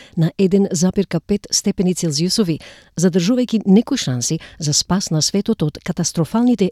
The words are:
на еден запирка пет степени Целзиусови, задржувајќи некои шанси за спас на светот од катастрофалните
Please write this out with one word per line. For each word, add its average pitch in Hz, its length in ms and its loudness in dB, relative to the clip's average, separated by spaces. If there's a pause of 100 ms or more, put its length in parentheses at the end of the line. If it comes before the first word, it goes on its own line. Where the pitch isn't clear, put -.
(160)
на 165 220 2
еден 196 340 4
запирка 180 480 0
пет - 300 -4
степени 185 440 0
Целзиусови, 165 640 -2 (420)
задржувајќи 196 680 2
некои 220 300 4
шанси 127 420 -4 (200)
за 151 140 -4
спас - 380 -2
на 156 120 0
светот 202 400 -2
од 151 220 -2
катастрофалните 202 880 0